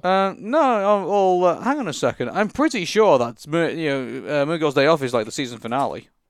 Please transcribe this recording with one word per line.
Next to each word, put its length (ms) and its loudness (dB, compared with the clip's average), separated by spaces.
Uh, 320 2
no, 220 -2
uh, 460 2
well, 380 2
uh, 180 2
hang 180 -2
on 100 -4
a 40 -6
second. 360 -4
I'm 180 -2
pretty 380 -2
sure 340 4
that 260 -4
Mo-, 220 0
you 220 -4
know, 540 -4
uh, 20 0
Moon 120 -2
Girl's 160 0
Day 140 4
Off 160 4
is, 100 -2
like, 120 0
the 80 -12
season 260 -8
finale. 480 -4